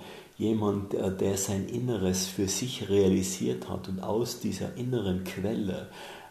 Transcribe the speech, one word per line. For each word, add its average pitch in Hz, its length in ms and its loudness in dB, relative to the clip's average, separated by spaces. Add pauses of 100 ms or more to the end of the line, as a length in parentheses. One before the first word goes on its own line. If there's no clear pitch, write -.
(380)
jemand, 104 560 2
äh, 98 200 2
der 95 220 2
sein 98 320 0
Inneres 110 580 0
für 98 220 0
sich 110 400 -4
realisiert 95 800 4
hat 92 200 -6
und 95 120 -4
aus 113 400 -2
dieser 98 360 -4
inneren 107 480 0
Quelle, 98 640 -2 (420)